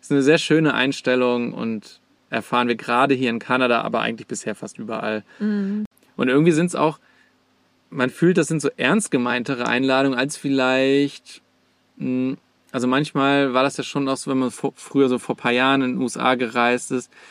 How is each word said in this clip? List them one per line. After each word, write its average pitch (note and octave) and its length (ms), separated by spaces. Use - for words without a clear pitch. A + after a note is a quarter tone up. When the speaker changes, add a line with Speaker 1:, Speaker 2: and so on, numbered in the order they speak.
Speaker 1:
ist - 100
eine C#3 100
sehr D3 160
schöne D#3 360
Einstellung B2 800
und A2+ 460
erfahren A#2+ 400
wir A#2+ 60
gerade B2 400
hier B2+ 160
in A#2 80
Kanada, B2 420
aber A2+ 200
eigentlich A2+ 260
bisher G#2+ 280
fast - 240
überall. A2 460
Speaker 2:
Mhm. G#3 480
Speaker 1:
Und B2+ 120
irgendwie D3+ 240
sind's E3+ 220
auch, D3+ 240
man C3 220
fühlt, E3+ 260
das D#3 120
sind D#3+ 120
so C#3 160
ernst F3+ 340
gemeintere B2 560
Einladungen C3 520
als C3+ 180
vielleicht, C3+ 1040
mh, C3 400
also B2+ 160
manchmal C#3 680
war C3 80
das C3+ 160
ja C3 60
schon C#3 240
auch C3+ 100
so, - 120
wenn C3+ 80
man B2+ 120
vor, - 260
früher C#3 320
so B2 100
vor - 180
paar A#2+ 160
Jahren C3+ 280
in B2+ 120
den B2+ 100
U - 20
S A#2+ 140
A B2+ 160
gereist B2 560
ist, B2+ 200